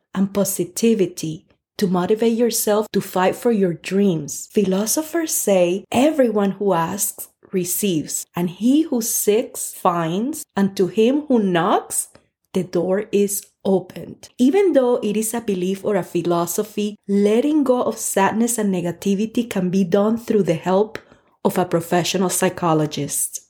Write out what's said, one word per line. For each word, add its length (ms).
and 180
positivity 1160
to 80
motivate 500
yourself 560
to 80
fight 340
for 160
your 220
dreams. 800
Philosophers 800
say, 580
"Everyone 600
who 240
asks 540
receives, 760
and 140
he 320
who 180
seeks 720
finds, 720
and 220
to 120
him 340
who 160
knocks, 680
the 100
door 500
is 280
opened." 720
Even 380
though 280
it 140
is 160
a 80
belief 420
or 140
a 60
philosophy, 960
letting 560
go 160
of 160
sadness 600
and 120
negativity 800
can 220
be 120
done 360
through 240
the 260
help 300
of 100
a 80
professional 640
psychologist. 1200